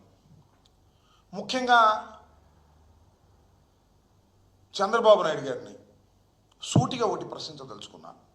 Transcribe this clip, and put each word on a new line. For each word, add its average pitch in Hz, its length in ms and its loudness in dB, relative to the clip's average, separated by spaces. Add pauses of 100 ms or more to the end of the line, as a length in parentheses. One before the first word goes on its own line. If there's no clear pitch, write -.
(1300)
ముఖ్యంగా 233 800 2 (2500)
చంద్రబాబు 214 480 4
నాయుడు 156 180 -2
గారిని 131 380 -10 (840)
సూటిగా 233 440 0
ఒకటి - 180 -4
ప్రశ్నించదలుచుకున్నా. 107 920 -16 (200)